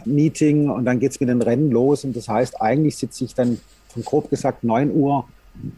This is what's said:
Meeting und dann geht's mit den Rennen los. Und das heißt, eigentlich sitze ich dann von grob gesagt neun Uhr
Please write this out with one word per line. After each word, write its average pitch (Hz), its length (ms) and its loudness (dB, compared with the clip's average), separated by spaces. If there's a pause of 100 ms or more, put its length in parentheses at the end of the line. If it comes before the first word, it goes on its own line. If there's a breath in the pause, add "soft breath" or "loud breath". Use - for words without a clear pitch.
Meeting 147 640 2
und 117 160 -2
dann 123 140 2
geht's 131 200 -2
mit 127 100 0
den 123 120 2
Rennen 120 280 2
los. 131 360 2
Und 127 100 -6
das 117 140 -8
heißt, 117 320 -2
eigentlich 139 360 0
sitze - 280 -8
ich - 100 -12
dann 123 240 0 (300)
von 117 140 -10
grob 147 260 -2
gesagt 131 340 -2
neun 120 300 0
Uhr 139 320 0 (520)